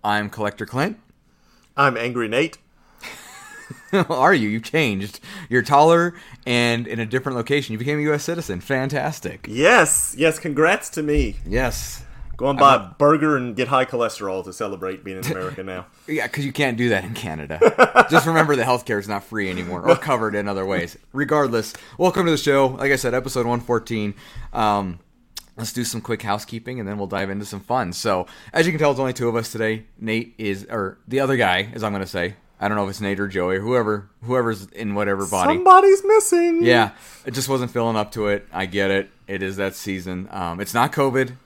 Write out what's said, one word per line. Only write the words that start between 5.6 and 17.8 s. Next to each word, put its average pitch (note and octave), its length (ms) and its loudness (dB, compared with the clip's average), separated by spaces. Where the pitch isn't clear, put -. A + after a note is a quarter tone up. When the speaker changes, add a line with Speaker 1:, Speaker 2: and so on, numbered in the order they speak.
Speaker 1:
taller E3 500 6
and A#2+ 400 2
in A#2 140 -6
a A2+ 80 -2
different B2+ 280 -2
location. B2 380 -2
You G#2+ 60 -6
became C#3+ 180 -2
a D3 60 -2
U D3+ 100 2
S D3 100 -2
citizen. D#3+ 380 -6
Fantastic. C#3 880 -4
Speaker 2:
Yes. E3 680 2
Yes, D#3 220 2
congrats D#3+ 540 0
to D#3+ 100 -6
me. D3 360 0
Speaker 1:
Yes. A2+ 580 -4
Speaker 2:
Go B2+ 140 -2
and C3+ 80 -2
Speaker 1:
I'm - 20 6
Speaker 2:
buy C#3 160 8
Speaker 1:
not F#2 140 -6
Speaker 2:
a - 80 -20
burger D3+ 360 4
and B2 200 -4
get B2 120 -2
high C3 180 2
cholesterol G#2 580 -4
to F#2 100 -14
celebrate F#2+ 500 -8
being F#2+ 140 -10
in F#2+ 140 -8
America F#2 320 -8
now. F#2 240 -10
Speaker 1:
<laughs> - 100 -20
Yeah, D3+ 200 -4
'cause C#3+ 180 -6
you C#3 80 -6
can't C3 240 0
do B2 120 2
that F#2+ 160 0
in G#2+ 100 -10
Canada. D#2 880 4